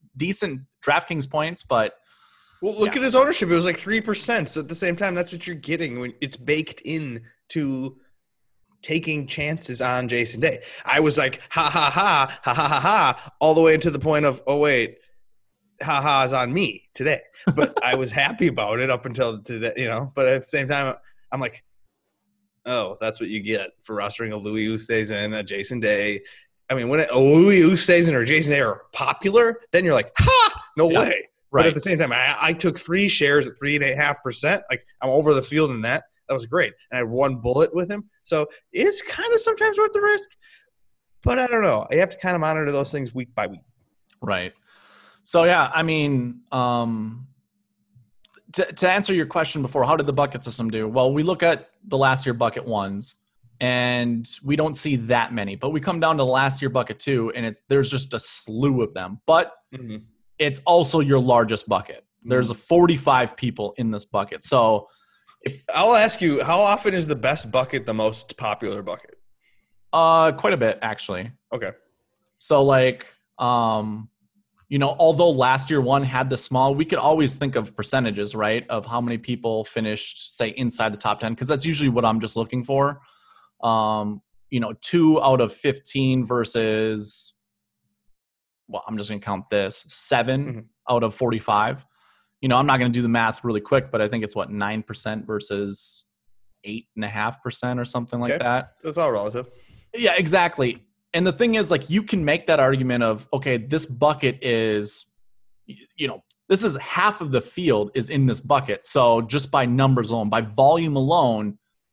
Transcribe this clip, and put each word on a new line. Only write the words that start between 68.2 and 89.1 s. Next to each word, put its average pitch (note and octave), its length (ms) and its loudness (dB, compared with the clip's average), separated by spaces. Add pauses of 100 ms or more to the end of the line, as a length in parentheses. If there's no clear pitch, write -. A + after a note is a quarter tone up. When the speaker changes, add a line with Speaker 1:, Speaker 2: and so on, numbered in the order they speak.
Speaker 2:
popular G#2 460 -6
bucket? - 340 -12 (760)
Speaker 1:
Uh, E3 400 6
quite G3 200 0
a F3 40 0
bit, A2+ 260 0
actually. G#2+ 500 -8 (220)
Speaker 2:
Okay. G#2 160 -6 (680)
Speaker 1:
So, C#3+ 240 4
like, C3 440 2 (320)
um, A2 680 -2 (600)
you C#3+ 100 -2
know, C#3 220 0
although E3 300 6
last C3 400 2
year D3 100 2
one C3+ 240 2
had C3 260 -2
the B2+ 60 -2
small, C3 400 0
we D#3 80 0
could D#3+ 160 -2
always D3 340 2
think C3 220 -2
of A2 200 -4
percentages, G#2 600 -2
right, A2 340 0
of G#2+ 160 -4
how A#2+ 140 -2
many A#2+ 180 -4
people A#2 460 -4
finished, - 720 -8
say, A2+ 140 -2
inside A2+ 420 -2
the G#2 60 -10
top G#2 220 -2
ten, A#2 140 -4
'cause B2+ 140 -8
that's C#3+ 180 -2
usually D3+ 240 0
what A#2 140 2
I'm A2 160 2
just A2 160 -6
looking A#2 260 -4
for. C#3 380 0 (640)
Um, G#2+ 580 0 (280)
you B2 100 -2
know, A2+ 220 -6
two D#3 400 4
out C3+ 180 4
of A2 120 0
fifteen C3 720 -2
versus, A2 1080 -2 (1300)
well, - 180 -10
I'm A2 100 -8
just G#2 140 -8